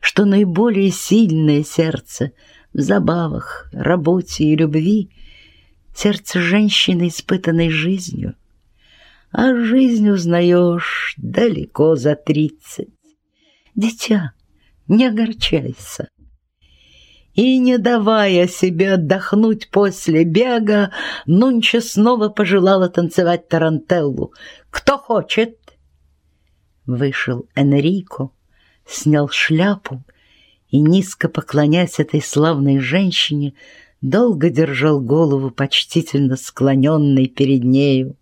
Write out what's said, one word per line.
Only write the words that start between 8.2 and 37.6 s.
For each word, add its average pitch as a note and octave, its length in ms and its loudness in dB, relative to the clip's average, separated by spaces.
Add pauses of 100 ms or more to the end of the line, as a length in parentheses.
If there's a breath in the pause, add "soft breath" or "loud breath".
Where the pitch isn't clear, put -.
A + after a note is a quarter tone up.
А C4 220 2
жизнь A#3 540 2
узнаёшь F3 1080 0
далеко D#3 800 0
за C#3+ 180 0
тридцать. - 760 -6 (880)
Дитя, G#3+ 560 -2 (560)
не A3 180 4
огорчайся». G#3+ 1000 -4 (1300 soft breath)
И, B3+ 240 2
не B3+ 200 2
давая G#3 680 2
себе F#3 460 -2
отдохнуть G3 760 0
после F#3 540 0
бега, G#3 680 0 (360 loud breath)
Нунча A#3 540 2
снова A3 500 0
пожелала F#3+ 580 2
танцевать F3 600 -2
тарантеллу. D#3+ 840 -2 (380 loud breath)
«Кто - 280 -2
хочет?» A3+ 580 -4 (1300)
Вышел B2+ 680 -4
Энрико, C#3+ 760 0 (540)
снял D3 440 0
шляпу D#3+ 760 -2 (680 soft breath)
и, C3+ 100 2
низко F3 480 2
поклонясь D3+ 720 0
этой D3+ 200 -2
славной C#3 600 0
женщине, D3 720 -2 (460 soft breath)
долго F3 500 2
держал C#3+ 500 0
голову C#3 500 0
почтительно C#3 840 -2
склонённой C3+ 920 2
перед C3+ 340 0